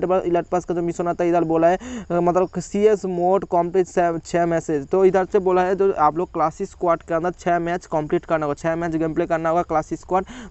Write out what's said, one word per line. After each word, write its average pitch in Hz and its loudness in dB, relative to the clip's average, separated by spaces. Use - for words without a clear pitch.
इलाइट 170 0
पास 180 -2
का 175 -4
जो 175 -2
मिशन 170 -2
आता 170 -2
है 175 2
इधर 170 2
बोला 160 2
है, 180 4
अ, 233 -8
मतलब 175 2
सीएस 202 2
मोड 185 0
कंप्लीट 175 0
छः, 170 0
छः 170 -2
मैचेस, 160 -2
तो 190 2
इधर 185 4
से 208 0
बोला 185 2
है 185 0
तो 196 2
आप 151 2
लोग 180 -6
क्लासिक 160 -2
स्क्वाड 165 0
के - -6
अंदर 165 -2
छः 175 0
मैच 170 -4
कंप्लीट 156 -2
करना 156 -2
होगा, 147 -2
छः 165 -4
मैच 170 -4
गेम 160 -2
प्ले 165 -2
करना 165 -2
होगा 170 2
क्लासिक 160 -4
स्क्वाड, 185 -2